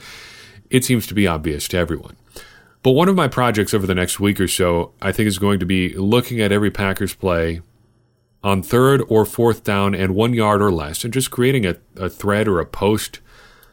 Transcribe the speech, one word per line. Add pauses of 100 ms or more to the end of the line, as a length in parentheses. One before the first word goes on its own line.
(720)
It
seems
to
be
obvious
to
everyone. (680)
But
one
of
my
projects
over
the
next
week
or
so, (100)
I
think,
is
going
to
be
looking
at
every
Packers
play (840)
on
third
or
fourth
down
and
one
yard
or
less
and
just
creating
a, (200)
a
thread
or
a
post (520)